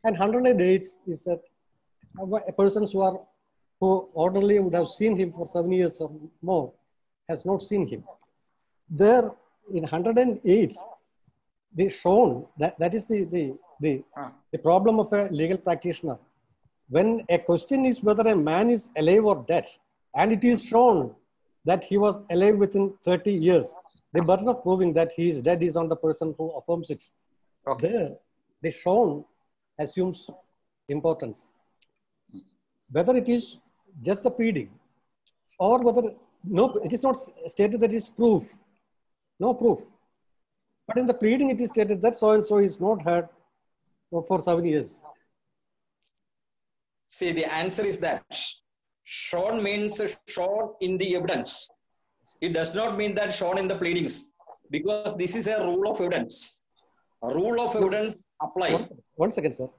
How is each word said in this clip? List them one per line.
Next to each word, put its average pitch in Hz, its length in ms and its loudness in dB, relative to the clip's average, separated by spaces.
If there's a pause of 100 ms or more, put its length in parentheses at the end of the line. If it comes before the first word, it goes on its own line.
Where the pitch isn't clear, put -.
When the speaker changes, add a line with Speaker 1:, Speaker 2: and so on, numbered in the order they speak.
Speaker 1:
And 214 120 0
hundred 220 360 0
and 190 80 2
eight 185 260 2 (200)
is 165 220 -8
that 170 120 -4 (1080)
a 185 40 -10
persons 202 400 2
who 190 100 -2
are, 185 140 0 (640)
who 190 380 2
ordinarily 196 420 4
would 180 160 0
have 175 140 2
seen 214 280 0
him 180 160 -2
for 170 140 -10
seven 175 260 -2
years 175 280 0
or 151 100 -6 (320)
more 165 300 -2 (560)
has 165 180 -6
not 196 160 -2
seen 196 240 -2
him. - 160 -10 (880)
There 214 400 4 (420)
in 165 120 -4
hundred 220 340 0
and 247 260 0
eight, 196 300 4 (960)
they 190 180 0
shown 175 560 2 (120)
that, 160 220 -2
that 170 120 0
is 220 140 -4
the, 208 160 -2 (120)
the, 143 200 -4 (260)
the, 143 220 -2 (140)
Speaker 2:
Ah. 135 160 -14 (180)
Speaker 1:
the 160 80 -8
problem 196 400 4
of 214 140 0
a 202 180 0
legal 165 280 -2
practitioner. 165 600 -4 (720)
When 214 380 2
a 175 100 4
question 262 460 0
is 254 180 0
whether 208 280 2
a 214 40 4
man 175 360 2
is 233 260 0
alive 175 300 6
or 151 200 2
dead, 165 200 0 (500)
and 196 160 4
it 208 100 0
is 240 220 2
shown 220 500 4 (520)
that 180 180 0
he 202 140 0
was 202 320 0
alive 202 260 4
within 196 380 0 (100)
thirty 180 260 0 (160)
years, 175 300 4 (380)
the 170 80 4
burden 190 260 2
of 247 140 -2
proving 180 320 0
that 165 180 2
he 170 160 0
is 143 140 -2
dead 165 200 2
is 165 140 -2
on 170 140 -2
the 160 60 0
person 160 420 -2
who 160 140 -6
affirms 165 360 -6
it. - 160 -10 (600)
Speaker 2:
Okay. 135 260 -4
Speaker 1:
There, 170 200 -2 (500)
the 160 80 -4
shown 180 520 0 (560)
assumes 180 520 -6 (580)
importance. 143 640 -6 (1400)
Whether 175 260 2
it 247 120 0
is 240 300 -2 (420)
just 190 220 -4
the 240 80 2
pleading 208 400 -4 (880)
or 240 240 2
whether, 233 320 2 (280)
no, 208 300 2 (140)
it - 80 -4
is - 80 -4
not 262 140 0
s-, - 120 -16 (200)
stated 208 320 0
that 214 120 2
it 226 40 -2
is 208 120 -6
proof. 220 420 2 (880)
No 233 140 0
proof. 233 280 2 (1080)
But 226 100 -4
in 254 80 0
the 247 80 0
pleading, 247 380 2
it 226 100 -2
is 233 80 -2
stated 208 320 0
that 233 140 2
so-and-so 214 440 4
is 190 220 2
not 190 220 0
heard 170 260 0 (800)
for, 170 140 -4
for 185 180 0
seven 170 240 0
years. 151 380 -2 (2000)
Speaker 3:
See, 175 220 -4
the 160 200 -2
answer 185 320 -4
is 196 140 -4
that - 240 -4 (840)
shown 208 580 -4
means 208 380 -4 (260)
shown 208 540 -4
in 185 180 -2
the 185 180 -2
evidence. - 540 -4 (720)
It 170 120 -4
does 160 220 -4
not 214 220 -4
mean 208 200 -4
that 202 180 -4
shown 185 240 -2
in 190 100 -4
the 175 80 -4
pleadings, 170 520 -4 (420)
because 208 460 -4
this 175 180 -4
is 226 140 -4
a 214 160 -2
rule 185 260 -2
of 208 100 -6
evidence. 175 580 -4 (640)
A 117 60 -6
rule 208 320 -2
of 233 140 -4
Speaker 1:
No. 214 120 0
Speaker 3:
evidence 214 380 -4 (160)
applied. 160 340 -2
Speaker 1:
One 170 100 -2
second, - 180 -20 (140)
one 180 140 0
second, 147 220 -4
sir. 127 160 -10 (100)